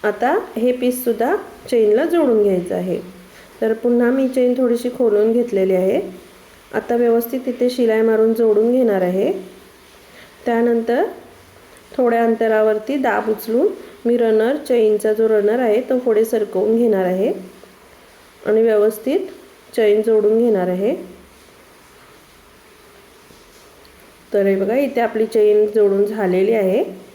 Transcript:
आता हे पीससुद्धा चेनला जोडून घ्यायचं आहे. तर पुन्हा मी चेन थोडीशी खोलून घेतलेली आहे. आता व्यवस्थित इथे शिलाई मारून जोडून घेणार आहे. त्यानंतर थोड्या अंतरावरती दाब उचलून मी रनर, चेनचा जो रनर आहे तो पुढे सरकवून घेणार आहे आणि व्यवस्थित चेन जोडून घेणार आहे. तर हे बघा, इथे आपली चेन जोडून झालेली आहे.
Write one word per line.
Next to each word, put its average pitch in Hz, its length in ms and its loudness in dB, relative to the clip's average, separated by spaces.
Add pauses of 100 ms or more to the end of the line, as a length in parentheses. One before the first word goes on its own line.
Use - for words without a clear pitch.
आता 240 320 0 (180)
हे 247 160 0
पीससुद्धा 247 640 -2 (340)
चेनला 226 340 2
जोडून 285 380 2
घ्यायचं 185 320 0
आहे. 180 260 -4 (600)
तर 220 120 0
पुन्हा 240 380 0
मी 262 180 0
चेन 247 300 0
थोडीशी 240 300 0 (100)
खोलून 220 340 2
घेतलेली 196 420 0
आहे. 190 260 0 (760)
आता 226 220 -4
व्यवस्थित 240 500 0
इथे 247 240 -2
शिलाई 226 300 0
मारून 226 340 2
जोडून 226 380 2
घेणार 233 300 2
आहे. 190 300 -2 (1120)
त्यानंतर 233 580 0 (920)
थोड्या 233 280 2
अंतरावरती 220 720 0
दाब 226 340 -2
उचलून 226 360 0 (380)
मी 240 120 2
रनर, 226 400 2
चेनचा 220 560 0
जो 220 160 0
रनर 214 300 2
आहे 233 220 2
तो 254 180 -2
पुढे 226 260 0
सरकवून 214 520 -2
घेणार 214 280 2
आहे 190 280 -2 (1120)
आणि 220 160 2
व्यवस्थित 220 580 0 (560)
चेन 214 260 2
जोडून 214 360 2
घेणार 208 300 2
आहे. 202 280 -2 (3250)
तर 202 140 2
हे 196 100 2
बघा, 196 200 0
इथे 269 240 0
आपली 226 260 -2
चेन 208 400 4
जोडून 208 380 2
झालेली 202 480 0
आहे. 214 520 -2 (100)